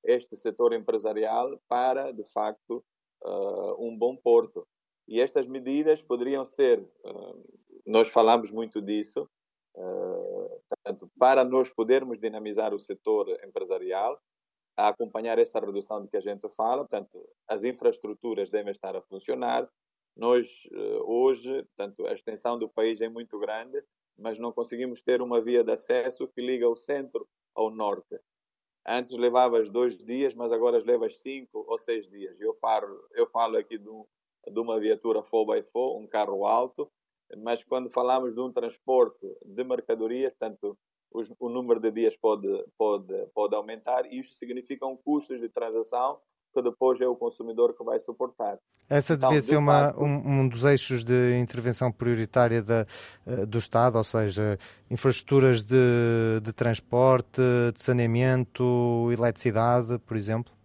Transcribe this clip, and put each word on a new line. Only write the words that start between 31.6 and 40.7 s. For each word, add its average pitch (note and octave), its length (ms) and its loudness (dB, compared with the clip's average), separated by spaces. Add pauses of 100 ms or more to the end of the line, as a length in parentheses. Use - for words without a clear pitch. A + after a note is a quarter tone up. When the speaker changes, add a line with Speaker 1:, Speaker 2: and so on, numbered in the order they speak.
Speaker 1:
ou A2+ 100 -4
seis A2 320 -6
dias. F#2 300 -16
Eu A2 160 -4
falo, G2+ 560 -4
eu A#2 160 0
falo A2+ 300 -2
aqui A2 200 -6
de G2+ 120 -18
um, A2 160 -20 (420)
de G#2 120 -6
uma A#2 200 -4
viatura A2 420 0
four A2 240 -2
by G#2+ 160 -2
four, B2 380 -6
um G#2+ 80 -18
carro G2+ 380 -2
alto, B2+ 440 -2 (540)
mas A#2 200 -4
quando B2+ 260 -6
falamos B2+ 440 0
de A2+ 60 -8
um B2+ 120 -6
transporte A#2+ 760 0 (180)
de G#2 200 -8
mercadorias, A#2+ 680 -2
portanto, G#2 440 -10 (340)